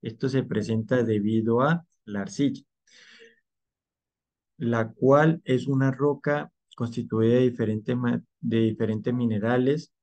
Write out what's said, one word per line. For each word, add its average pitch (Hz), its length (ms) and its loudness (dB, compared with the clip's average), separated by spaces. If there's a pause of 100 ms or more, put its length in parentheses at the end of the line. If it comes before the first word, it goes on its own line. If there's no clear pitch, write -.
Esto 123 260 -6
se 131 140 0
presenta 113 640 0
debido 113 580 0
a 165 240 0 (200)
la 101 160 -6
arcilla, 131 420 -4 (1900)
la 117 340 -2
cual 147 540 4
es 127 220 0
una 135 240 2
roca 147 600 -2 (240)
constituida 117 600 0
de 127 60 4
diferentes 120 540 -2
ma-, 120 280 -2 (160)
de 117 220 -2
diferentes 110 520 -2
minerales 123 880 0